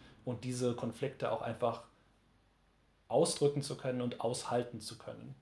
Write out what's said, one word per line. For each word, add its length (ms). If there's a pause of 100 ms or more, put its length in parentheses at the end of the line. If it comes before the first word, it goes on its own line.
(240)
und 200
diese 300
Konflikte 580
auch 100
einfach 400 (1300)
ausdrücken 540
zu 140
können 240
und 200
aushalten 600
zu 180
können. 440